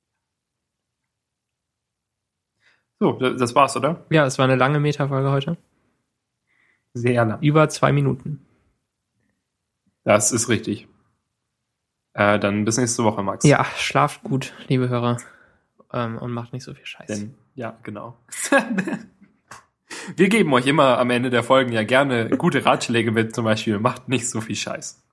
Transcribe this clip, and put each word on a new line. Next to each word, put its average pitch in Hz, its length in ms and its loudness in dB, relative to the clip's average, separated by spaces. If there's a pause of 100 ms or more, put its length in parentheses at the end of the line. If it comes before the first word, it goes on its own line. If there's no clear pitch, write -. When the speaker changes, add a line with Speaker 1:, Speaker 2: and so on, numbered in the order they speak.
(3000)
Speaker 1:
So, 175 100 4
d-, 120 240 0
das 123 200 -2
war's, 139 200 2
oder? 139 340 -4
Speaker 2:
Ja, 156 160 4
es 131 120 -4
war 135 80 2
eine 131 100 4
lange 135 240 2
Meta-Folge 139 520 -2
heute. 139 260 -2 (1400)
Speaker 1:
Sehr 120 320 2
lang. 113 160 -4
Speaker 2:
Über 151 260 4
zwei 143 240 0
Minuten. 139 540 -2 (1600)
Speaker 1:
Das 104 260 4
ist 117 160 -2
richtig. 101 400 -2 (1300)
Äh, 104 220 4
dann 104 240 0
bis 110 140 0
nächste 123 260 0
Woche, 107 200 2
Max. 98 200 -6
Speaker 2:
Ja, 147 220 6 (100)
schlaft - 480 -2
gut, 135 300 -6 (160)
liebe 127 180 2
Hörer. 120 300 0 (720)
Ähm, 117 260 -6
und 123 140 -10
macht 120 220 -10
nicht 131 100 -12
so 139 100 -16
viel - 120 -20
Scheiß. - 220 -20
Speaker 1:
Denn, 107 280 -10 (200)
ja, 113 280 -12
genau. 110 340 -14 (340)
<laughs> - 1600 -6
Wir 190 140 4
geben 185 240 2
euch 123 120 4
immer 139 320 4
am 123 120 2
Ende 123 200 0
der 120 140 2
Folgen 131 300 2
ja 113 100 0
gerne 123 540 2
gute 143 280 0
Ratschläge 120 460 2
mit, 113 240 0
zum 120 80 -4
Beispiel, 110 360 0
macht 120 280 -4
nicht 123 220 -4
so 113 100 -6
viel 104 160 -6
Scheiß. - 580 -10